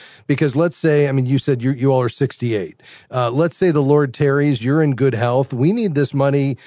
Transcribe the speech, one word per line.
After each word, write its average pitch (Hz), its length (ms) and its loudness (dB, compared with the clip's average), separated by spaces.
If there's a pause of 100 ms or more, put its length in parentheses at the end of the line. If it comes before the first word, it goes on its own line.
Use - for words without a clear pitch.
(260)
because 139 300 0
let's 165 200 0
say, 147 320 2
I 135 40 -2
mean, 135 120 0
you 131 140 0
said 131 240 -2
you, 131 80 0
you 135 220 0
all 131 100 2
are 120 60 0
sixty-eight. 113 720 -4 (300)
Uh, 123 180 -2
let's 156 260 -2
say 185 140 2
the 147 100 2
Lord 143 320 2
tarries, 143 500 0
you're 143 200 2
in 143 140 2
good 131 180 0
health. 120 380 0
We 135 200 2
need 220 220 -2
this 143 180 0
money, 139 540 0